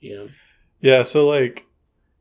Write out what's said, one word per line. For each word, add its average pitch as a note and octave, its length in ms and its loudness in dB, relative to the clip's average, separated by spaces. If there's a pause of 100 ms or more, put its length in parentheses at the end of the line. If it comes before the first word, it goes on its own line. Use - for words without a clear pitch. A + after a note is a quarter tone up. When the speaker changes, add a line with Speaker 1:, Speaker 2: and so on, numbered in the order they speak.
Speaker 1:
You - 160 -18
know? G2+ 100 -18 (540)
Speaker 2:
Yeah, C3 220 4
so, D3 240 0
like, C#3 400 -4 (540)